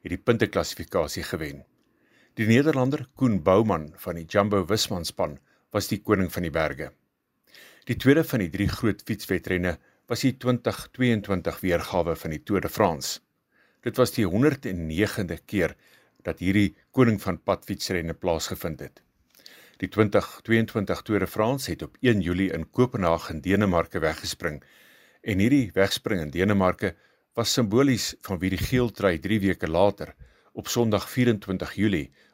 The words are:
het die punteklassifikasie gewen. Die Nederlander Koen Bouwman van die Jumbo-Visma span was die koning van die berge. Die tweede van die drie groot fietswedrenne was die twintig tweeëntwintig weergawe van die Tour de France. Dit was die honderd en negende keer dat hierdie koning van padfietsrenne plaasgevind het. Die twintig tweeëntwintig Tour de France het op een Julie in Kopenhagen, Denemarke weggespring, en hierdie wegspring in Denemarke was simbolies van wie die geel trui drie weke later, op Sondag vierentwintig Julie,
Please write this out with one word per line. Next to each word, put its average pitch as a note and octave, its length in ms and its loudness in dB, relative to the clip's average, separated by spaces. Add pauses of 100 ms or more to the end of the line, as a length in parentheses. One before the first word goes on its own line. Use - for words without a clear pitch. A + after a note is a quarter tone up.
het - 80 -12
die F2+ 80 -4
punteklassifikasie F#2 1040 -2
gewen. D#2 420 -8 (720)
Die A2 120 0
Nederlander C3+ 680 2
Koen A2 280 2
Bouwman F#2 540 4
van F2 180 -8
die E2+ 100 -10
Jumbo-Visma G2+ 800 0
span D2+ 340 -6 (320)
was G2+ 180 -4
die G#2 140 -4
koning F#2+ 300 2
van F2+ 100 -6
die E2+ 80 -4
berge. D2 420 -4 (920)
Die A#2 120 -4
tweede C#3+ 280 4
van C#3 140 -2
die F2+ 120 0
drie F#2+ 180 0
groot - 360 -2
fietswedrenne F2+ 720 -2 (280)
was - 140 -6
die C3 160 2
twintig A#2+ 560 -2
tweeëntwintig G2+ 680 0
weergawe E2+ 560 0
van E2 140 -8
die D2+ 120 -8
Tour G2 180 0
de G2 80 -4
France. E2 520 0 (640)
Dit B2 140 -6
was B2+ 160 4
die A2 140 2
honderd B2+ 400 2
en E2+ 200 -6
negende E2+ 600 -2
keer E2+ 300 0 (460)
dat E2+ 160 -6
hierdie G2 380 2 (140)
koning A#2 300 2
van F2+ 220 -6
padfietsrenne F2+ 720 -4
plaasgevind E2 680 -4
het. - 220 -18 (760)
Die F#2+ 100 -6
twintig G#2 540 0
tweeëntwintig A2 600 -2
Tour G#2 180 -2
de F#2 60 0
France A#2+ 440 -2
het E2 120 -8
op - 180 -14
een A#2 200 4
Julie F2 320 0
in E2 180 -8
Kopenhagen, F2 720 0
Denemarke F2+ 580 2
weggespring, D#2 640 -4 (600)
en G2+ 160 -2
hierdie A#2+ 360 4
wegspring G2 460 0
in D2+ 100 -6
Denemarke F#2 640 0 (400)
was A#2 180 -2
simbolies A#2+ 720 2
van F#2 160 -6
wie F#2 120 -2
die F#2 80 -2
geel B2 320 0
trui F#2 280 2
drie G2 220 -2
weke F2+ 280 0
later, F2+ 460 0 (380)
op - 160 -12
Sondag A2 420 0
vierentwintig G#2 640 0
Julie, F#2+ 380 0 (220)